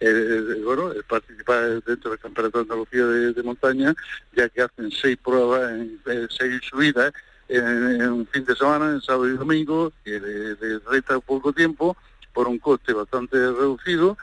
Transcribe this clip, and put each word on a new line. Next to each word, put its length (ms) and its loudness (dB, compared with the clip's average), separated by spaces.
eh, 640 2
bueno, 280 -2
el 120 -8
participar 800 -2
dentro 260 -4
del 100 -6
Campeonato 380 -2
de 40 2
Andalucía 440 -2
de, 260 2
de 100 -4
montaña, 520 0
ya 120 4
que 140 -2
hacen 280 -4
seis 320 0
pruebas, 500 2
en, 340 -8
eh, 240 -4
seis 380 -4
subidas 440 2
en, 520 2
en 120 2
un 140 -2
fin 180 -4
de 100 2
semana, 380 2
en 80 -2
sábado 280 0
y 80 -2
domingo, 560 0
que 160 -8
le, 340 -8
le 240 -6
resta 300 0
poco 320 -2
tiempo, 440 0
por 160 0
un 100 -2
coste 360 2
bastante 420 -2
reducido, 880 2